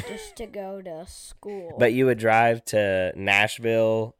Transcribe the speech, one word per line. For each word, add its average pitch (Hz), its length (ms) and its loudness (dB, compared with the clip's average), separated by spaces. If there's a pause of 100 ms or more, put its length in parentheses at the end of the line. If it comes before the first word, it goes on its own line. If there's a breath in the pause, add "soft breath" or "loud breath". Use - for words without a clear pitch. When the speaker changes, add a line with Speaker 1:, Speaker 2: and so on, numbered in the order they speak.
Speaker 1:
just 440 280 -16
to 240 80 -14
go 196 360 -12
to 170 260 -14
school. 185 720 -14
Speaker 2:
But 120 140 4
you 131 120 2
would 127 120 4
drive 113 480 2
to 95 500 0
Nashville, 110 1040 0